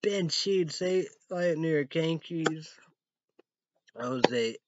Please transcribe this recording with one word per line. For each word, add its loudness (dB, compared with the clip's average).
Ben 0
Sheets, 0
they, 0
like, 0
New 0
York 0
Yankees. -2
Jose 0